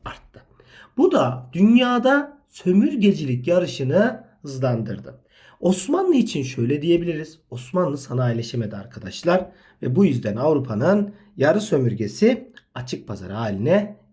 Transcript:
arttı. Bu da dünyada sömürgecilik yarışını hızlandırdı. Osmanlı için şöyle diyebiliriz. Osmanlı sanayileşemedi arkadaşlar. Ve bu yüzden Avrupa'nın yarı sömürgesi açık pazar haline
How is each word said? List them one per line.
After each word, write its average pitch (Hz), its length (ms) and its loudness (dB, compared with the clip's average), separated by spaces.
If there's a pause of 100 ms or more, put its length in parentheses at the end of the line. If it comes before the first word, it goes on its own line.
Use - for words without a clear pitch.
arttı. - 360 -18 (560)
Bu 339 140 4
da 131 420 0
dünyada 247 960 4
sömürgecilik 185 960 0
yarışını 175 760 0 (180)
hızlandırdı. 120 800 -6 (400)
Osmanlı 320 560 2
için 165 280 0
şöyle 127 380 -2
diyebiliriz. 170 580 -2 (100)
Osmanlı 147 480 -4
sanayileşemedi 117 800 -4
arkadaşlar. 165 760 -4 (320)
Ve 131 140 -4
bu 196 100 6
yüzden 117 300 0
Avrupa'nın 143 800 0 (240)
yarı 165 240 2
sömürgesi 131 880 0 (240)
açık - 320 -12
pazar 95 240 -12
haline 113 640 -2 (160)